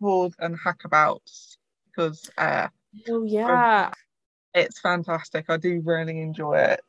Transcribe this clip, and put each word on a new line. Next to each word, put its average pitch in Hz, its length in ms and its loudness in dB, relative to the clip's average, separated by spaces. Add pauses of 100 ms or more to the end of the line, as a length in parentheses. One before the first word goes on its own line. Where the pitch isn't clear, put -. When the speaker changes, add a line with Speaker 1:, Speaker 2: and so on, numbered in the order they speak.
Speaker 1:
Whores 185 360 0
and 170 200 -4
Hackabouts, - 1000 -2 (300)
because, 160 520 -6
uh, 147 300 0 (400)
Speaker 2:
Oh, 226 160 -2
yeah. 220 680 2 (640)
Speaker 1:
it's - 260 0
fantastic. 170 680 -4
I 165 80 0
do 175 280 -2
really 160 360 -2
enjoy 156 380 -2
it. - 300 4